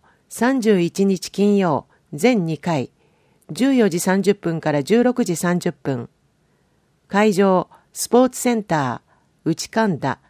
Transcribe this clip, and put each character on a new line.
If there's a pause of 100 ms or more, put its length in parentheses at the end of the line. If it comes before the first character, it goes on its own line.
(300)
三
十
一
日
金
曜、 (280)
全
二
回、 (600)
十
四
時
三
十
分
か
ら
十
六
時
三
十
分。 (1000)
会
場、 (220)
ス
ポ
ー
ツ
セ
ン
タ (440)
ー、
内
神
田 (100)